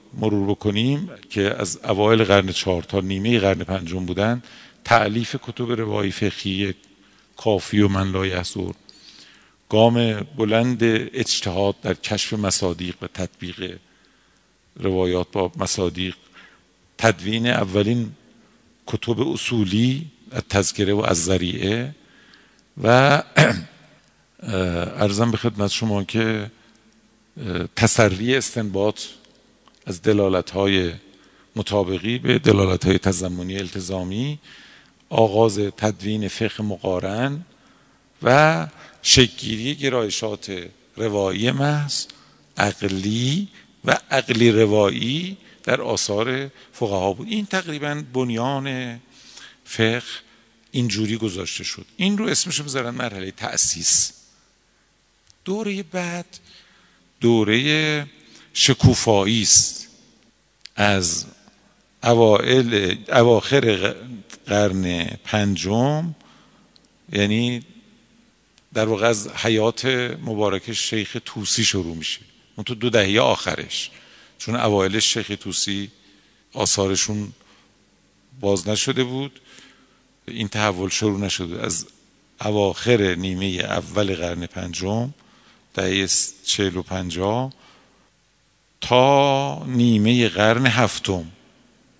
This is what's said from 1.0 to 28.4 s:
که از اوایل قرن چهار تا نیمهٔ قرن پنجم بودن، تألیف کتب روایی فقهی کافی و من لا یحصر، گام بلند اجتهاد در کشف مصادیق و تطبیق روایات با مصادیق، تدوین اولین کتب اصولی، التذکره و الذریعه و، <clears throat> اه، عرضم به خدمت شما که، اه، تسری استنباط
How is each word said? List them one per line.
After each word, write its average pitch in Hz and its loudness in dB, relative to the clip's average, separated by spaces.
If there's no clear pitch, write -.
که 101 -2
از 92 -4
اوایل 107 4
قرن 95 4
چهار 90 -2
تا 98 -2
نیمهٔ 98 0
قرن 95 2
پنجم 92 -6
بودن، 104 -2
تألیف 113 2
کتب 117 -6
روایی 107 -2
فقهی 98 -2
کافی 104 0
و 101 6
من 95 0
لا 95 -2
یحصر، 92 -4
گام 117 6
بلند 110 0
اجتهاد 101 -2
در 95 -2
کشف - -4
مصادیق 90 -2
و 95 -10
تطبیق 90 -10
روایات 90 0
با 92 -2
مصادیق، 90 -2
تدوین 113 2
اولین 110 0
کتب 117 -2
اصولی، 123 0
التذکره 101 0
و 101 0
الذریعه 95 0
و، 107 2
<clears throat> 135 6
اه، 110 -6
عرضم 104 0
به 107 -2
خدمت 101 -2
شما 104 -2
که، 110 -2
اه، 87 -6
تسری 110 2
استنباط 104 -2